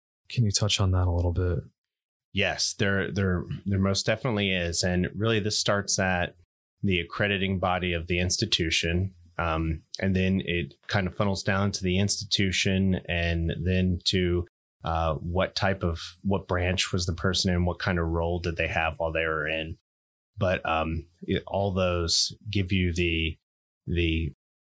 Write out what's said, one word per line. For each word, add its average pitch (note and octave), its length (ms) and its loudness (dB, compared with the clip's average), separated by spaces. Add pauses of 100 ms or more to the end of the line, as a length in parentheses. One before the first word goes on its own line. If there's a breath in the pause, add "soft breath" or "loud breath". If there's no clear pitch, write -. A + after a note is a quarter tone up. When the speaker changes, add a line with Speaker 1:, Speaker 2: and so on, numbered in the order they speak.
(300)
Speaker 1:
Can B2 140 2
you G2+ 80 2
touch - 280 2
on F#2+ 120 4
that F2+ 160 4
a F2+ 40 2
little F2 200 2
bit? F2+ 280 0 (720)
Speaker 2:
Yes, F#2+ 440 0
there, G2 340 2
there, F#2 340 2 (200)
there G2 140 0
most G2 260 2
definitely G#2+ 460 0
is. F2 320 0
And F2+ 320 2
really A2 240 2
this G2+ 180 -2
starts G2+ 400 0
at F#2 380 0 (480)
the F#2+ 160 2
accrediting G2 600 0
body F2+ 340 0
of E2 140 -4
the F2+ 120 0
institution. F2+ 960 0 (260)
Um, D#2+ 420 0 (180)
and F#2+ 160 0
then F#2 300 2
it F2 300 -2 (120)
kind F#2+ 200 0
of - 80 -10
funnels G2 260 0
down G2 300 0
to - 120 -6
the F2+ 140 2
institution F#2+ 1080 2
and E2+ 440 0 (120)
then F#2 420 2
to, F2 400 2 (380)
uh, D#2+ 320 0
what E2+ 400 -2
type G2 280 0
of, E2 160 -2 (220)
what G2 260 -2
branch F2+ 460 0
was F2+ 140 -2
the F2+ 60 0
person F#2 380 0
in, F2 140 2
what F2 140 -2
kind F#2 180 0
of E2+ 80 0
role E2+ 340 0
did E2+ 160 -4
they E2 120 0
have E2 300 -2
while E2 140 -2
they D#2+ 140 0
were D#2 220 -2
in. D#2+ 300 -6 (600)
But, F#2 260 0
um, D#2+ 440 -2 (160)
it, - 240 -2
all G2 260 0
those F2 600 0 (160)
give G2 200 0
you F2+ 220 2
the, E2 420 0 (520)
the E2 440 0 (340)